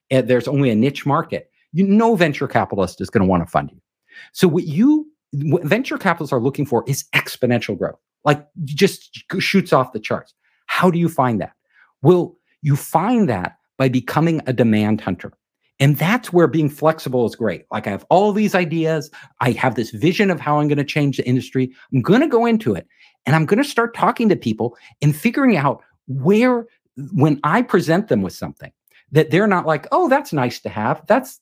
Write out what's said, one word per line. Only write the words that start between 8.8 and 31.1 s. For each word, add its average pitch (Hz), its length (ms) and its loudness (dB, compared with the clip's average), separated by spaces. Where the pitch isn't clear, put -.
g-, - 260 -10
shoots 180 340 0
off 131 200 0
the 107 60 -10
charts. - 340 -8
How - 240 2
do 170 80 0
you 170 100 0
find 123 320 0
that? 76 120 -8
Well, 175 360 2
you 143 140 0
find 196 540 0
that 92 280 -4
by 135 120 2
becoming 151 560 -2
a 131 80 -2
demand 107 480 2
hunter. - 320 -8
And 139 180 4
that's 208 340 -2
where 175 160 6
being 156 220 0
flexible 147 560 -2
is 104 100 -4
great. 98 360 -6
Like, 110 160 -8
I - 20 -4
have 101 220 -8
all 202 220 4
these 208 200 0
ideas. 160 560 -2
I 123 140 0
have 123 200 -2
this 110 160 -6
vision 170 400 0
of 165 100 -2
how 147 200 0
I'm 147 80 0
gonna 143 160 0
change 143 340 -2
the - 100 -6
industry. 127 440 -2
I'm 131 120 0
gonna 226 240 4
go 233 180 2
into 220 300 0
it, - 120 -10
and 143 100 2
I'm 160 120 2
gonna 220 160 2
start 233 320 -4
talking 226 340 0
to 175 60 4
people 113 420 -4
and 147 140 2
figuring 240 420 2
out 135 240 0
where, 214 600 2
when 143 300 4
I 190 200 2
present 185 460 0
them 110 120 2
with 90 120 -6
something, - 380 -14
that 151 200 2
they're 190 160 2
not 180 180 0
like, 151 260 -2
"Oh, 339 160 2
that's 269 240 0
nice 127 300 -2
to - 80 -10
have. 110 380 -4
That's, 262 340 -2